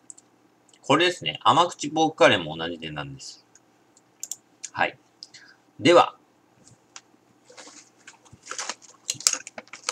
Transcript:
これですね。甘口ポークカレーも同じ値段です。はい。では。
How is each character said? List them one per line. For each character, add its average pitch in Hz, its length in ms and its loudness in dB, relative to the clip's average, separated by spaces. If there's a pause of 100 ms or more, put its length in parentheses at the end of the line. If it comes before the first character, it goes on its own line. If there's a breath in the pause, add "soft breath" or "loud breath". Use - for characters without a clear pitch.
(800)
こ 143 160 2
れ 175 80 2
で 180 80 2
す - 100 -16
ね。 - 200 -8
甘 165 240 4
口 151 220 -10
ポ 160 180 0
ー - 40 -2
ク - 60 -16
カ 160 100 8
レ 117 80 6
ー 87 80 -4
も 78 140 -8
同 82 120 -6
じ 85 80 -8
値 80 140 -12
段 71 240 -10
で 67 60 -20
す。 - 240 -18 (1300)
は 87 120 0
い。 - 140 -6 (800 loud breath)
で 160 140 6
は。 - 240 6 (3750)